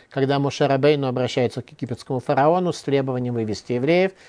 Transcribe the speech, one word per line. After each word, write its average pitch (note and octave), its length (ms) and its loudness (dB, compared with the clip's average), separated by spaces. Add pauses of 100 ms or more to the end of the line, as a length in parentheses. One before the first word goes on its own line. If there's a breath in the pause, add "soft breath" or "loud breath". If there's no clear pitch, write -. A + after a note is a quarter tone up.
когда C#3 300 0
Моше C#3 280 0
Рабейну C#3 420 2
обращается B2+ 520 -2
к - 120 -18
египетскому - 480 -6
фараону D#3 520 2
с - 80 -8
требованием C3 540 -2
вывести A2 400 -4
евреев, E3+ 380 2 (160 loud breath)